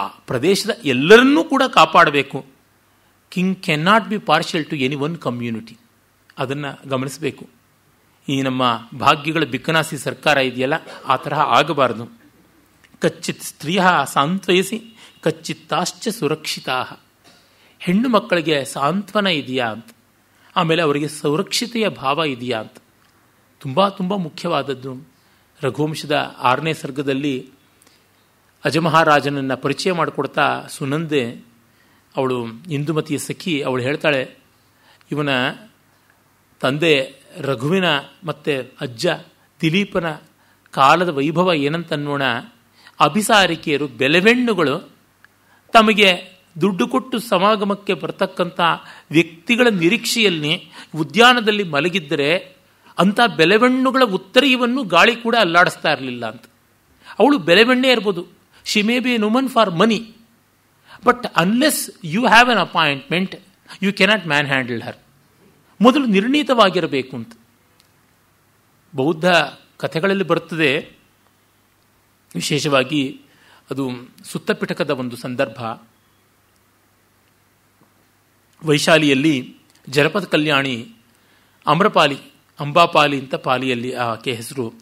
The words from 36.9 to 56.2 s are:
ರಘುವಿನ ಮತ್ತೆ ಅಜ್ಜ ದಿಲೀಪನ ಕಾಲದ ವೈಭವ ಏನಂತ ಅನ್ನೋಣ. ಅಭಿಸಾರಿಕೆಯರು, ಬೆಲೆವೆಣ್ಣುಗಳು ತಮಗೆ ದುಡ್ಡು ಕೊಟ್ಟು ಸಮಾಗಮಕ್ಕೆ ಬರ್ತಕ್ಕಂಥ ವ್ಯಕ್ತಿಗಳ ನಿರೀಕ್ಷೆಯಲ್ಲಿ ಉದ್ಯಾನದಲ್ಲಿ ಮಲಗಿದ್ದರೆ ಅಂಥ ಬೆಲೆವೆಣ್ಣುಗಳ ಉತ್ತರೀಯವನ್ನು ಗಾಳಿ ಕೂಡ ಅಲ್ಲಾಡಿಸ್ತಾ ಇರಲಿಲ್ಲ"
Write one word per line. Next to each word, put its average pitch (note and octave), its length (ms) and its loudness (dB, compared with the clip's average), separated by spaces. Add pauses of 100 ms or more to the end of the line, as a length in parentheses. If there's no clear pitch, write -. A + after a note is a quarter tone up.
ರಘುವಿನ C#3+ 480 -2 (380)
ಮತ್ತೆ D3 360 -4 (220)
ಅಜ್ಜ B2 260 -6 (540)
ದಿಲೀಪನ E3+ 540 -2 (560)
ಕಾಲದ D#3+ 380 4
ವೈಭವ D#3+ 440 0
ಏನಂತ D#3+ 400 -4
ಅನ್ನೋಣ. C#3+ 300 -4 (760)
ಅಭಿಸಾರಿಕೆಯರು, E3 880 2
ಬೆಲೆವೆಣ್ಣುಗಳು F3 1000 2 (840)
ತಮಗೆ G#3 680 4 (200)
ದುಡ್ಡು G3+ 260 0
ಕೊಟ್ಟು B3 320 -4
ಸಮಾಗಮಕ್ಕೆ G3+ 760 -2
ಬರ್ತಕ್ಕಂಥ F3+ 640 -4 (520)
ವ್ಯಕ್ತಿಗಳ A3 560 2
ನಿರೀಕ್ಷೆಯಲ್ಲಿ F3+ 1040 0 (240)
ಉದ್ಯಾನದಲ್ಲಿ G#3 680 4
ಮಲಗಿದ್ದರೆ D#3 920 -2 (420)
ಅಂಥ G3+ 200 4 (180)
ಬೆಲೆವೆಣ್ಣುಗಳ B3+ 640 4
ಉತ್ತರೀಯವನ್ನು B3 800 2
ಗಾಳಿ F#3+ 320 4
ಕೂಡ A#3 240 -2
ಅಲ್ಲಾಡಿಸ್ತಾ F3 520 2
ಇರಲಿಲ್ಲ" B2 340 -6